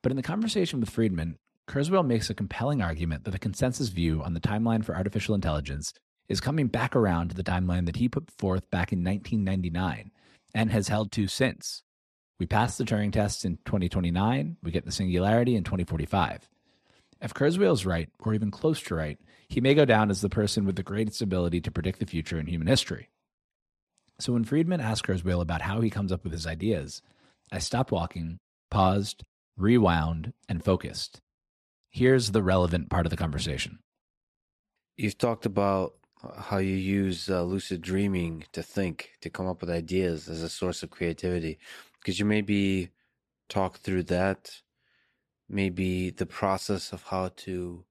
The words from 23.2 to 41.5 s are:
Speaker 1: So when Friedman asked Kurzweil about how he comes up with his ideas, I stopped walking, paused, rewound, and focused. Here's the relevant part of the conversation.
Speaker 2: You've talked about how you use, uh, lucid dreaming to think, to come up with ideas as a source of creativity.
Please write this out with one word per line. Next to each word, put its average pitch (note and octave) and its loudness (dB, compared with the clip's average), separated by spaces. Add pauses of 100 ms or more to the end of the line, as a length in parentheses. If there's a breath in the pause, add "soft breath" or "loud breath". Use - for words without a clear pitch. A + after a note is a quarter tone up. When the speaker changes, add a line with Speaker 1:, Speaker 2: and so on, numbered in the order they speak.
Speaker 1:
So B2 -2
when A#2 2
Friedman E3 0
asked A2 -2
Kurzweil F2+ 0
about D#2+ -2
how G#2 -2
he A2+ 4
comes G2+ -2
up F2 -4
with E2 -6
his E2 -6
ideas, D#2+ -4 (500 soft breath)
I F#2+ -8
stopped B2 -2
walking, E2+ -4 (320)
paused, G2 2 (320)
rewound, F2 4 (120)
and E2+ -2
focused. - -2 (680)
Here's B2+ 4
the G#2+ 4
relevant F2+ 4
part F2 2
of D#2+ 0
the E2 -2
conversation. D2+ -4 (1160)
Speaker 2:
You've G#2 -2
talked A#2 0
about G2 0 (420)
how - -4
you F#2+ 0
use, F#2+ 0
uh, F2+ 2
lucid F#2 -4
dreaming F2+ -2
to - -8
think, F2 -6
to E2 -10
come F#2 -6
up F2+ -6
with F2 -6
ideas E2+ -2
as E2 -6
a E2 -4
source - -4
of D#2+ -12
creativity. E2 -4 (420 loud breath)